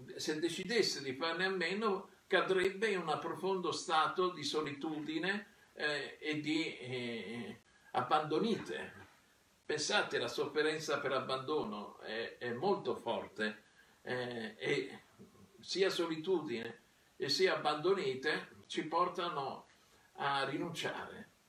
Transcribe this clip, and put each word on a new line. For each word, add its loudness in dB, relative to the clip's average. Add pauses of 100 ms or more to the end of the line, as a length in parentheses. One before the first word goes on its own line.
(160)
se -2
decidesse 0
di -4
farne -2
a 2
meno, 0 (180)
cadrebbe 4
in 0
un 2
profondo 0
stato 4
di -6
solitudine, -2 (240)
eh, -4
e -2
di, 0
eh, -6 (320)
abbandonite. 0 (640)
Pensate, 2
la 0
sofferenza 0
per 0
abbandono -2
è, -6
è -4
molto 2
forte, -2 (380)
eh, -4
e 0 (600)
sia 2
solitudine 0 (360)
e -2
sia 6
abbandonite 0 (180)
ci -2
portano 0 (480)
a 0
rinunciare, -4 (180)